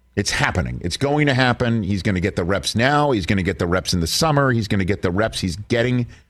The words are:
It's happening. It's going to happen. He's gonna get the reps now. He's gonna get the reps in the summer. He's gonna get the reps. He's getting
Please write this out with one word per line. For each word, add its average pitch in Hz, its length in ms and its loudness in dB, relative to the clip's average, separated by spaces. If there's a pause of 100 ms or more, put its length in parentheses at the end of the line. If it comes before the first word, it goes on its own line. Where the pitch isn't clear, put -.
(160)
It's 104 160 -2
happening. 76 500 -2
It's 87 140 -4
going 143 320 2
to 131 60 4
happen. 120 500 2
He's 95 180 -2
gonna 95 160 0
get 92 160 -2
the 98 80 0
reps 90 320 -2
now. 143 380 2
He's 98 120 0
gonna 95 200 0
get 92 160 -2
the 90 80 0
reps 90 260 0
in 87 60 0
the 82 80 0
summer. 143 420 2
He's 113 160 0
gonna 98 180 0
get 95 180 -2
the 90 100 0
reps. 107 260 -2
He's 90 160 -4
getting 117 540 -2 (220)